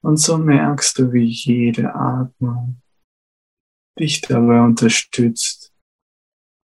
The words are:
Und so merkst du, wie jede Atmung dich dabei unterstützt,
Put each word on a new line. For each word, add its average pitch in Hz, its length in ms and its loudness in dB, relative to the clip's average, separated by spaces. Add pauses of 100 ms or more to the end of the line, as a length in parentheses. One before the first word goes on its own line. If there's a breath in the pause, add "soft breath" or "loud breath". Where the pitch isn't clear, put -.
Und 156 160 2
so 160 200 0
merkst 147 600 0
du, 127 140 2
wie 120 140 2
jede 117 680 -2
Atmung 123 880 -6 (1160)
dich - 220 -4
dabei 120 400 2
unterstützt, - 1120 0 (920)